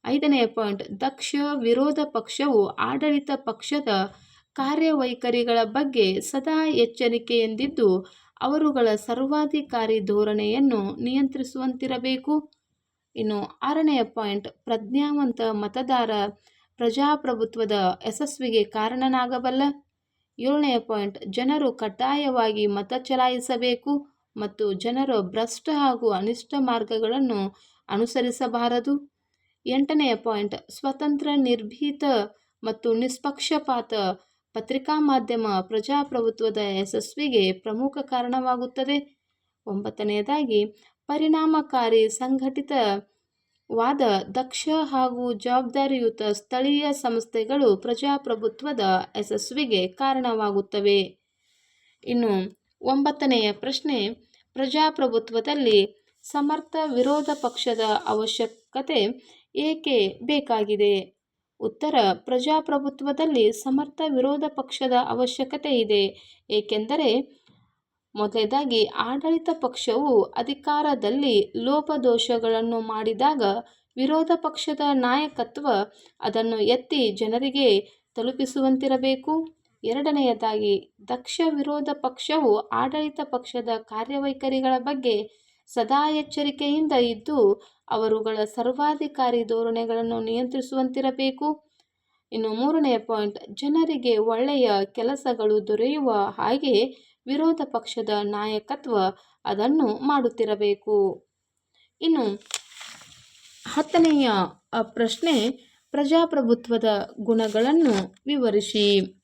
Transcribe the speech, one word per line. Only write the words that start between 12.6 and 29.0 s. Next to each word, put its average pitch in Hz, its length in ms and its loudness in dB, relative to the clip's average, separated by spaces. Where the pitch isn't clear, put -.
ಇನ್ನು 214 460 -4
ಆರನೆಯ 302 400 2
ಪಾಯಿಂಟ್, 208 460 -4
ಪ್ರಜ್ಞಾವಂತ 262 920 -2
ಮತದಾರ 226 600 -2
ಪ್ರಜಾಪ್ರಭುತ್ವದ 233 960 0
ಯಶಸ್ವಿಗೆ 226 580 -2
ಕಾರಣನಾಗಬಲ್ಲ. 254 1000 0
ಏಳನೆಯ 269 400 2
ಪಾಯಿಂಟ್, 208 480 -4
ಜನರು 262 460 0
ಕಡ್ಡಾಯವಾಗಿ 233 920 0
ಮತ 202 320 -2
ಚಲಾಯಿಸಬೇಕು 254 1120 0
ಮತ್ತು 208 360 -4
ಜನರು 240 500 0
ಭ್ರಷ್ಟ 220 500 -4
ಹಾಗೂ 254 380 2
ಅನಿಷ್ಟ 208 480 -4
ಮಾರ್ಗಗಳನ್ನು 226 960 0
ಅನುಸರಿಸಬಾರದು. 240 1300 -2